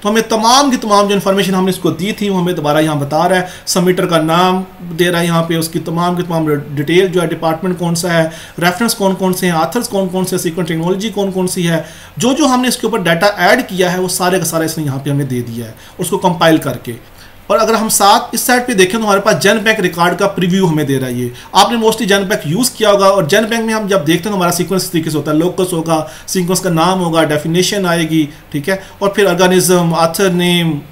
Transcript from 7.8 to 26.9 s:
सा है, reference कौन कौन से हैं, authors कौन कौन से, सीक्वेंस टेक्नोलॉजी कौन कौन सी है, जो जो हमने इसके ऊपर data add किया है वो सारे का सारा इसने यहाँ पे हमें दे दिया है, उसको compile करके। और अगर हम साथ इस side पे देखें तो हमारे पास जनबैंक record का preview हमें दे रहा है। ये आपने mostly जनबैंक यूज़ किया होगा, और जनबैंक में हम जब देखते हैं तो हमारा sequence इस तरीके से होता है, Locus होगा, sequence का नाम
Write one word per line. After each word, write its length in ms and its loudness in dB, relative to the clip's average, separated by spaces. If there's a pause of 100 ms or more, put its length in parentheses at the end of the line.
सा 180 -2
है, 180 2 (300)
reference 340 0
कौन 200 0
कौन 180 -2
से 140 -2
हैं, 80 0
authors 340 -2
कौन 200 -2
कौन 160 -2
से, 140 -4
सीक्वेंस 300 -4
टेक्नोलॉजी 420 -2
कौन 200 -2
कौन 160 -2
सी 160 -4
है, 220 0 (340)
जो 160 2
जो 120 2
हमने 220 2
इसके 180 -2
ऊपर 160 0
data 400 2
add 260 2
किया 220 0
है 100 -2
वो 100 -2
सारे 280 0
का 60 -2
सारा 200 -2
इसने 200 -4
यहाँ 140 -4
पे 120 -4
हमें 180 0
दे 140 -4
दिया 240 -10
है, 80 -16 (260)
उसको 180 -2
compile 400 4
करके। 560 -8 (360)
और 80 2
अगर 160 2
हम 140 0
साथ 460 2
इस 120 -4
side 200 2
पे 80 -2
देखें 180 4
तो 120 -2
हमारे 160 2
पास 160 2
जनबैंक 440 2
record 380 0
का 100 0
preview 380 0
हमें 200 2
दे 120 0
रहा 100 -4
है। 100 -6
ये 140 -4 (220)
आपने 240 4
mostly 280 0
जनबैंक 400 0
यूज़ 300 0
किया 140 2
होगा, 180 4
और 180 2
जनबैंक 400 0
में 80 -2
हम 140 -2
जब 160 0
देखते 180 2
हैं 80 -4
तो 60 -2
हमारा 160 0
sequence 300 -2
इस 100 -8
तरीके 180 -2
से 80 -2
होता 120 -4
है, 80 2
Locus 340 0
होगा, 280 0 (280)
sequence 320 -2
का 100 -2
नाम 280 2